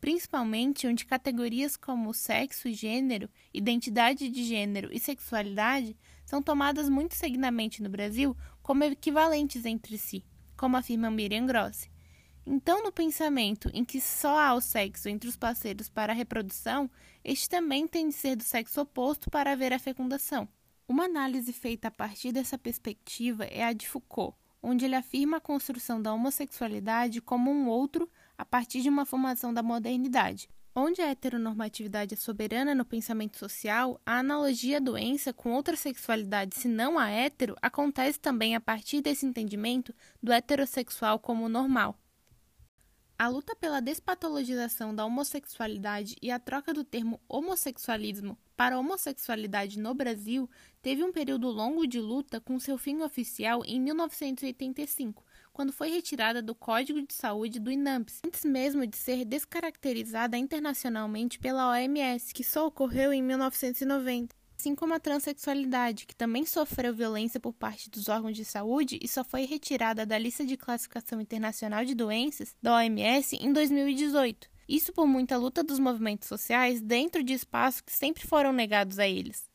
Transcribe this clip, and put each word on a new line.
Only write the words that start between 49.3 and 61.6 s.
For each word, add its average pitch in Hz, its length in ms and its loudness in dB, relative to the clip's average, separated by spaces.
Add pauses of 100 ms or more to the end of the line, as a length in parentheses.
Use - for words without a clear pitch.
no 214 160 -4
Brasil 240 560 -2 (320)
teve 269 220 0
um 359 80 2
período 269 380 0
longo 247 360 0
de 240 140 0
luta 226 420 -4
com 254 200 -4
seu 269 180 -4
fim 294 240 -2
oficial 240 600 -2
em 254 160 -2
mil 269 120 0
novecentos 311 520 -4
e - 20 -2
oitenta 262 360 -6
e 294 40 -6
cinco, 226 380 -6 (280)
quando 277 200 -2
foi 320 180 -4
retirada 240 500 0
do 233 140 -6
Código 277 500 0
de - 80 -12
Saúde 220 460 -2
do 220 140 -2
inamps, 269 520 0
antes - 200 -4
mesmo 277 420 2
de 214 100 -6
ser 254 280 -2
descaracterizada 240 1120 -2
internacionalmente 247 1000 -2
pela 262 320 2